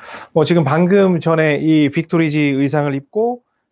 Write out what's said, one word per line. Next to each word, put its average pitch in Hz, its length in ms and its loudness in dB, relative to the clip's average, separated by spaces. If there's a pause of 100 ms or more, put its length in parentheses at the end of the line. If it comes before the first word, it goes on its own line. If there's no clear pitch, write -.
(340)
뭐, 156 120 4
지금 170 180 2
방금 175 560 2
전에 156 380 0
이 151 320 2
빅토리지 156 500 -2
의상을 143 560 0
입고 233 480 -6 (280)